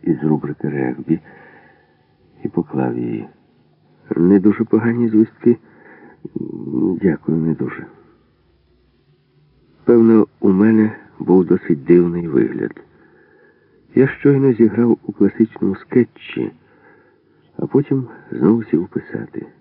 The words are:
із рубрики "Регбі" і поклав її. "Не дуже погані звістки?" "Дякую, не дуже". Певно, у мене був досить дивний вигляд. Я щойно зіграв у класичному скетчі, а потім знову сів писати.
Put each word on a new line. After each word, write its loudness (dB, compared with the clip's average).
із -4
рубрики -4
"Регбі" -4
і -6
поклав -4
її. -8
"Не 4
дуже 2
погані 0
звістки?" 2
"Дякую, -2
не -2
дуже". -10
Певно, 6
у 2
мене 2
був 2
досить -2
дивний 2
вигляд. -4
Я 4
щойно 2
зіграв 2
у -12
класичному -2
скетчі, -4
а -8
потім -2
знову 0
сів -4
писати. -12